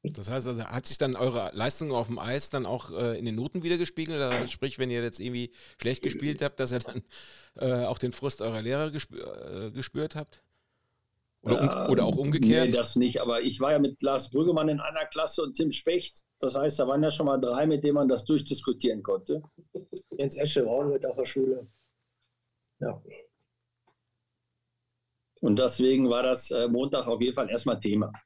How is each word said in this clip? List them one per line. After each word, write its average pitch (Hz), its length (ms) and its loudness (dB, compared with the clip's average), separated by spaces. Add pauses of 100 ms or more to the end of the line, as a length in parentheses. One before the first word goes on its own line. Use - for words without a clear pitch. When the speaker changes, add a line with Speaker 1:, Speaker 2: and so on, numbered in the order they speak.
Speaker 1:
Das 98 260 -8
heißt, 123 160 -4
also 120 200 -6
hat - 200 -6
sich - 120 -2
dann 135 180 0
eure 117 400 -2
Leistung 131 380 -2
auf 117 140 0
dem 117 120 -6
Eis 131 300 -4
dann 131 160 -4
auch, 117 260 -6
äh, 113 260 -2
in 117 80 -6
den 110 100 -4
Noten 143 280 -2
wiedergespiegelt? 165 580 -2
Also 123 260 -2
sprich, - 300 -6
wenn 127 140 -2
ihr 120 100 -2
jetzt 117 200 -6
irgendwie 120 300 -6 (300)
schlecht 123 220 -2
gespielt 143 380 -2
habt, 143 180 -4
dass 127 140 0
ihr 123 60 0
dann, 120 220 -8 (540)
äh, 127 300 0
auch 120 120 -2
den 123 140 -2
Frust - 300 -6
eurer 110 200 -2
Lehrer 139 300 -2
gespü-, - 300 -10
äh, 95 500 -10
gespürt 139 440 -6
habt? - 280 -12 (1000)
Oder - 200 2
um-, 139 60 4
Speaker 2:
Ja, - 220 0
Speaker 1:
oder 120 160 4
auch 113 120 2
umgekehrt? 147 500 4
Speaker 2:
nee, 117 80 4
das 120 220 0
nicht. 123 240 2
Aber 117 200 0
ich 117 200 -2
war 139 100 4
ja 147 80 6
mit 139 220 2
Lars 135 300 0
Brüggemann 156 360 4
in 147 140 0
einer 156 240 -4
Klasse - 380 -4
und 139 120 -6
Tim 160 160 2
Specht. - 520 -2 (160)
Das 135 160 0
heißt, 147 240 0
da 127 80 4
waren 139 140 4
ja 156 100 4
schon 151 140 -2
mal 139 120 4
drei, 127 280 2
mit 147 200 2
denen 147 100 6
man 139 140 4
das 120 160 2
durchdiskutieren 123 760 0
konnte. 101 400 -2 (760)
Speaker 3:
Jens 139 180 -2
Esche 147 300 2
war 113 80 0
auch 135 180 2
mit 131 140 0
auf 127 100 -2
der 131 100 -2
Schule. 131 420 0 (1120)
Ja. - 200 -6 (2500)
Speaker 2:
Und 107 180 4
deswegen 131 500 4
war 120 140 2
das, 127 280 0
äh, 120 160 2
Montag 127 400 0
auf 117 140 0
jeden 123 120 2
Fall 120 160 -2
erstmal 113 300 0
Thema. 104 320 0 (140)